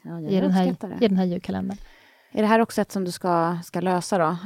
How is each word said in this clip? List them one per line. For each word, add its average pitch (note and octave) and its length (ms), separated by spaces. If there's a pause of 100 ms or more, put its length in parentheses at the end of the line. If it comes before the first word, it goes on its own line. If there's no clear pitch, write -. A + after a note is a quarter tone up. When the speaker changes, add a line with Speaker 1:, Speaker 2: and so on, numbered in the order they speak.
Speaker 1:
Ja, E3+ 160
jag D#3 120
Speaker 2:
i F#3+ 80
den F#3+ 100
här, F#3 200
Speaker 1:
uppskattar F#3 180 (100)
det. B3 60
Speaker 2:
i G#3+ 40
den F#3+ 100
här F#3 60
julkalendern. F#3+ 520 (560)
Speaker 1:
Är G#3+ 100
det G#3+ 60
här A3+ 120
också A3+ 200
ett G3 120
som F#3+ 120
du F3 80
ska, E3+ 520
ska - 160
lösa F3+ 380
då, E3 280